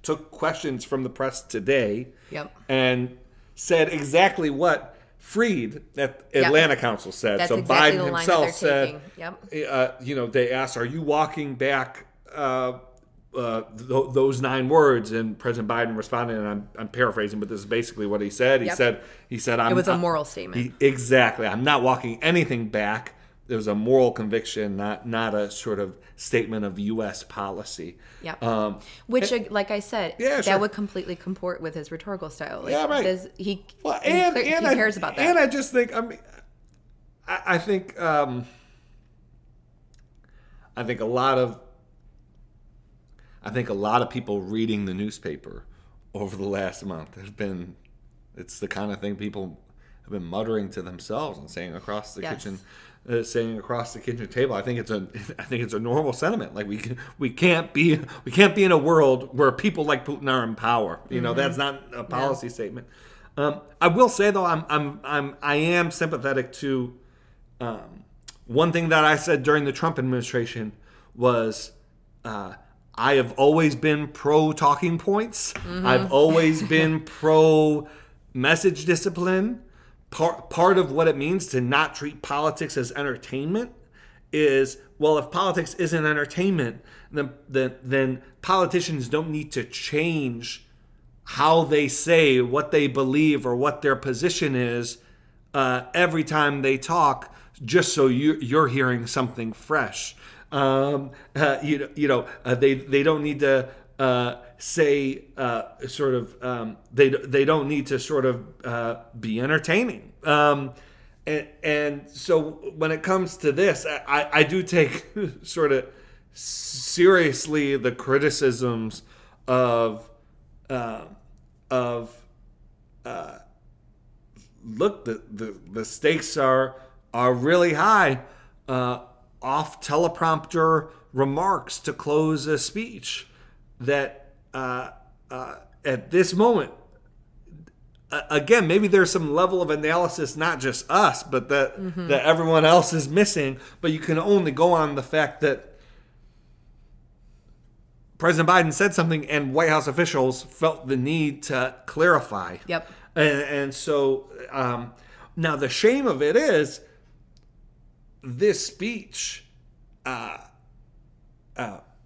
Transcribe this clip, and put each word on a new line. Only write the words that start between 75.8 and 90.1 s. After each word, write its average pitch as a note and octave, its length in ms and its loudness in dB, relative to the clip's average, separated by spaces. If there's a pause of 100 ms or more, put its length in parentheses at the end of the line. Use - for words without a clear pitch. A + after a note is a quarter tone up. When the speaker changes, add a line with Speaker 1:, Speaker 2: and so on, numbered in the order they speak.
Speaker 1:
I've B2+ 260 4
always D#3+ 520 6
Speaker 2:
<laughs> - 60 -6
Speaker 1:
been D#3+ 320 2
pro D#3 840 4 (460)
message D3+ 520 2
discipline. F#3 760 0 (480)
Part, E3+ 400 -2
part F#3 280 4
of E3+ 140 2
what D#3+ 180 2
it C#3+ 80 0
means E3 300 -2
to C3 120 -2
not C#3+ 340 2
treat D3 280 -10
politics D3 560 -4
as B2 160 -4
entertainment C#3+ 760 -6 (600)
is, C3+ 460 2 (200)
well, D3+ 200 4
if C#3 120 -4
politics F3 460 -2
isn't D#3+ 300 0
entertainment, D3+ 760 0 (300)
then, C#3+ 200 -4 (180)
then, C3 340 -2
then C3 380 0 (200)
politicians F3 680 0
don't D#3 200 -2
need D3+ 220 -6
to A#2 140 -6
change D3 1000 -6 (600)